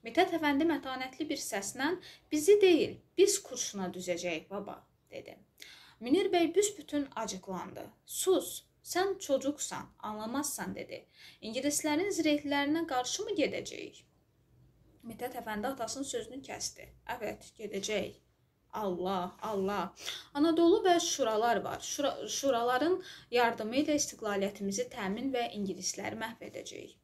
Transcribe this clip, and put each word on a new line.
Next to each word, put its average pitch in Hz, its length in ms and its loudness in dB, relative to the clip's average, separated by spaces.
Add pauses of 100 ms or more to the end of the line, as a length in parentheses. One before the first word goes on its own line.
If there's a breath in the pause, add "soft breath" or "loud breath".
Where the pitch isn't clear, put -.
Mittət 339 300 4
Əfəndi 302 320 2
mətanətli 269 600 -4
bir - 140 -4
səslə, 247 500 -4 (400 loud breath)
"Bizi 339 280 8
deyil, 349 360 6 (220)
biz 392 240 6
kurşuna 202 440 -6
düzəcəyik, 180 640 -4
baba," 202 260 -8 (340)
dedi. - 280 -14 (640 loud breath)
Münir 339 320 2
bəy 339 220 4
büsbütün 294 640 0
acıqlandı. 190 680 -8 (200)
"Sus, - 580 0 (180)
sən 381 360 -2
çocuqsan, 269 680 -2 (120)
anlamazsan," 214 760 -4
dedi. - 320 -10 (360 loud breath)
"İngilislərin 294 680 0
zirehlilərinə 294 760 2
qarşı 254 360 -2
mı 440 80 -6
gedəcəyik?" - 760 -4 (1000)
Mittət 233 380 -8
Əfəndi 214 240 -4
atasının 269 380 -4
sözünü 262 380 -8
kəsdi. - 500 -10 (140)
"Əvət, 214 520 -8
gedəcəyik." 202 680 -4 (500)
Allah, 185 640 -2
Allah. 202 460 -2 (460 loud breath)
Anadolu 339 520 6
və 349 160 6
şuralar 220 680 2
var. - 160 -6
Şura-, - 480 -2
şuraların 254 720 2 (280 loud breath)
yardımı 233 520 2
ilə 302 160 2
istiqlaliyyətimizi 202 920 -2
təmin 233 420 -4
və 240 180 0
ingilisləri 196 680 -6
məhv - 240 -8
edəcəyik. - 600 -14